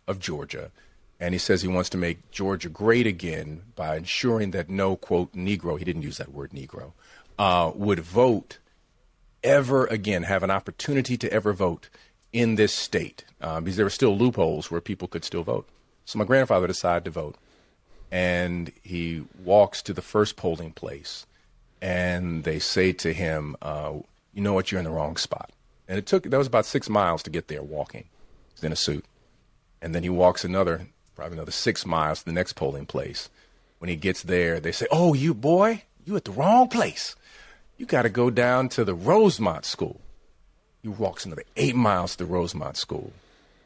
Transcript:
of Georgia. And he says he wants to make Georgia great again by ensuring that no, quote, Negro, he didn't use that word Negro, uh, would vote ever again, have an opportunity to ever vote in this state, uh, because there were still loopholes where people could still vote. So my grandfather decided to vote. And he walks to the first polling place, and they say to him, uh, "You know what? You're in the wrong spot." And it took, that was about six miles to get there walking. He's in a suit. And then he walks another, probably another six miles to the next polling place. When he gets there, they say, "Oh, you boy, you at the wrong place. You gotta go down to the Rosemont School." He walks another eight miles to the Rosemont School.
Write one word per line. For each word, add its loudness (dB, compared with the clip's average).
of -2
Georgia. -10
And -2
he -2
says 2
he -2
wants 0
to -6
make -4
Georgia -4
great 4
again -6
by -4
ensuring -2
that -4
no, 0
quote, 0
Negro, -4
he -8
didn't -4
use -8
that -12
word -12
Negro, -14
uh, 4
would 0
vote 2
ever 4
again, -2
have 0
an 0
opportunity -2
to -4
ever 2
vote -2
in 2
this 6
state, -4
uh, -4
because -4
there 2
were 0
still 2
loopholes 0
where -2
people -8
could -8
still -6
vote. -4
So -8
my 2
grandfather 4
decided 0
to -8
vote. -8
And -2
he -6
walks 6
to -8
the -6
first 0
polling -4
place, -14
and -2
they -2
say 2
to -2
him, -2
uh, -6
"You -6
know 0
what? 0
You're -2
in -2
the -4
wrong -2
spot." -6
And -4
it -6
took, 2
that 0
was 2
about 2
six -4
miles 2
to -12
get -6
there -8
walking. -8
He's -14
in -2
a -4
suit. -2
And -8
then -2
he -2
walks 4
another, 0
probably -12
another -10
six -2
miles 0
to -20
the -6
next -2
polling -4
place. -8
When -8
he -2
gets -2
there, 2
they -4
say, -4
"Oh, 6
you 2
boy, 4
you -4
at -4
the -12
wrong 6
place. -2
You -12
gotta 4
go 2
down 2
to 0
the 0
Rosemont 4
School." -6
He -10
walks -4
another -10
eight 2
miles 2
to -6
the -6
Rosemont -2
School. -8